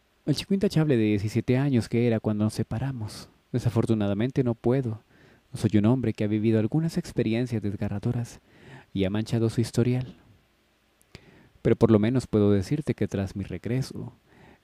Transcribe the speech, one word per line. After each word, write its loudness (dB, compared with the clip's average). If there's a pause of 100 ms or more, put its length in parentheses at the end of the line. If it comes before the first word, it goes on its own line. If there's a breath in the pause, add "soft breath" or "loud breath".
(260)
El 2
chico -4
intachable 2
de 4
diecisiete 2
años 2
que 2
era 2
cuando 0
nos 0
separamos. -6 (240)
Desafortunadamente 0
no -2
puedo. -2 (500 soft breath)
Soy 2
un 4
hombre 2
que -4
ha 0
vivido 2
algunas 0
experiencias -2
desgarradoras -4 (500 loud breath)
y 0
ha 0
manchado 0
su -2
historial. 0 (1400 loud breath)
Pero 2
por 4
lo 6
menos 0
puedo 2
decirte -2
que -4
tras -4
mi -6
regreso -8 (500 soft breath)